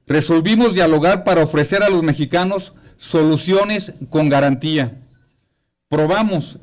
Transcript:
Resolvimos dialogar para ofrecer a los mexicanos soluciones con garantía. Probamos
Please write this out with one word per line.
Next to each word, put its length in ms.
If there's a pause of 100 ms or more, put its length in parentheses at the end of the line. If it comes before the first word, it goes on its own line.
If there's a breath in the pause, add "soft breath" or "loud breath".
Resolvimos 720
dialogar 480
para 200
ofrecer 400
a 60
los 140
mexicanos 720 (240 soft breath)
soluciones 960 (160)
con 200
garantía. 720 (880)
Probamos 720